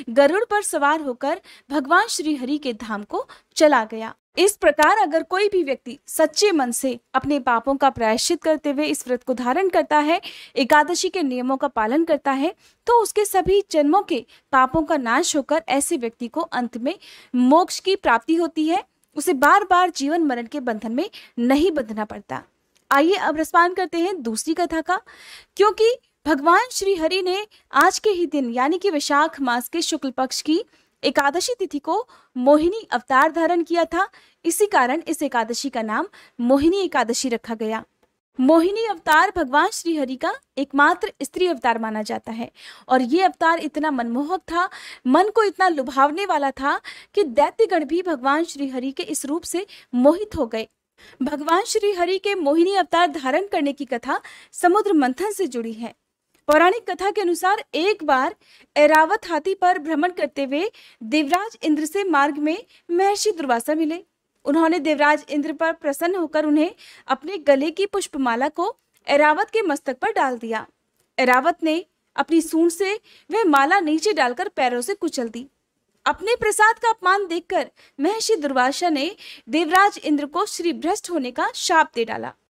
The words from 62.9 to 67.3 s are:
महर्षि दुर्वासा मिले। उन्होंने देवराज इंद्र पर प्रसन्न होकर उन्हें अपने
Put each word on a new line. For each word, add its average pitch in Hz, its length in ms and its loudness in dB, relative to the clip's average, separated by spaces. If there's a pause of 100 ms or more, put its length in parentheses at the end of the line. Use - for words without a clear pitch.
महर्षि 392 400 0
दुर्वासा 277 440 -2
मिले। 320 300 -4 (400)
उन्होंने 320 340 2
देवराज 294 520 2
इंद्र 302 220 -4
पर 320 200 -2
प्रसन्न 330 440 -4
होकर 311 280 -2
उन्हें 311 300 2 (340)
अपने 320 300 -4